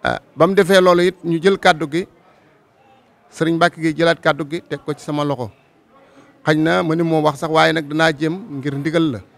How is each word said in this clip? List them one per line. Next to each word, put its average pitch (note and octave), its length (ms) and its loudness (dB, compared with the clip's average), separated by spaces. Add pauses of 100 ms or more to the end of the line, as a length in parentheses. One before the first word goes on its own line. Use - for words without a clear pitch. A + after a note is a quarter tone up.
Ah, B1+ 160 -2 (160)
ba D3+ 120 2
mu F#3+ 80 0
defee F#3+ 280 4
loolu F3 240 4
it F#3 160 -2
ñu E3 180 -2
jël F#3+ 180 2
kàddu E3+ 280 2
gi D#3 160 -4 (1300)
Serigne E3 320 -2
Mbacké E3+ 180 0
Gueye D#3+ 140 -2
jëlaat E3 240 0
kàddu D#3 320 -2
gi E3+ 80 -8 (100)
teg D3 140 -8
ko - 100 -10
ci C#3+ 140 -10
sama D3 180 -4
loxo B2 280 -4 (920)
xañ D#3 140 2
na E3 240 0
ma D#3+ 140 0
ni E3+ 100 0
moo D#3+ 160 0
wax D3 160 2
sax D#3+ 140 -4
waaye D#3+ 200 4
nag D#3+ 140 -4
danaa D#3 240 2
jéem D3+ 240 -2 (240)
ngir C3+ 160 -6
ndigal D#3+ 400 -2
la. G2+ 60 -10 (180)